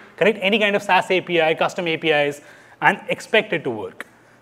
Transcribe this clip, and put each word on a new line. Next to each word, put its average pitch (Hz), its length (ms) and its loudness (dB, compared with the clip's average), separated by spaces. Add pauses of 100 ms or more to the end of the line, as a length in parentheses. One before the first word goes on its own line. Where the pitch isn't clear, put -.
(160)
Connect 214 260 2
any 196 180 2
kind 202 160 0
of 202 80 -2
saas 180 280 2
A 185 100 2
P 175 200 0
I, 160 120 2
custom 170 340 -4
A 160 100 -2
P 160 140 0
Is, 147 300 0 (400)
and 175 280 2
expect 214 420 0
it 160 120 -4
to 147 60 -4
work 104 360 -10 (360)